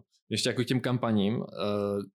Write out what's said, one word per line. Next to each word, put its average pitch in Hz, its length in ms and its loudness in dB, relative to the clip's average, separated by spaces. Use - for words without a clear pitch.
Ještě 113 200 0
jako 120 140 0
k - 20 0
těm 127 140 0
kampaním, 113 640 2
eh, 101 580 -2